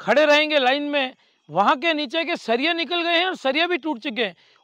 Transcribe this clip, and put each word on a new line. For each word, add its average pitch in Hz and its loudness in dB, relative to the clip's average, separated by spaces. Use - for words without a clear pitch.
खड़े 254 4
रहेंगे 302 4
लाइन 269 2
में, 277 -2
वहाँ 202 2
के 330 0
नीचे 302 -4
के 330 -4
सरिये 262 0
निकल 339 -2
गए 339 0
हैं 349 0
और 370 -4
सरिये 294 0
भी 349 -2
टूट 285 -6
चुके 240 -6
हैं 190 -6